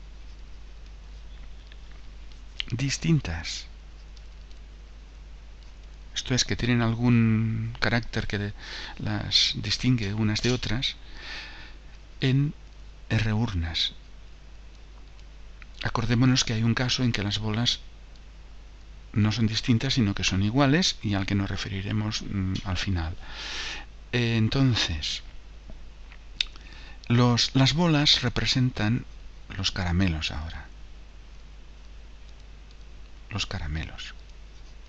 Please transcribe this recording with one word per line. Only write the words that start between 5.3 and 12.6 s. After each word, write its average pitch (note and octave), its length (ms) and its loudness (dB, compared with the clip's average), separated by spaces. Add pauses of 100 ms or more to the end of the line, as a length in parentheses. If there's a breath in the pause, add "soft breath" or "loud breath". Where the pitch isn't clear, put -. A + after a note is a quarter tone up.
Esto - 220 0
es, B2 80 4
que G#2 120 2
tienen A#2+ 260 4
algún A2+ 1000 6
carácter A2+ 480 2
que G#2+ 100 0
de-, G2+ 160 -2 (440 loud breath)
las G2+ 580 2
distingue G#2+ 580 2
unas G#2+ 280 2
de A#2+ 100 4
otras, B2+ 440 0 (1200 loud breath)
en C#3 340 4 (560)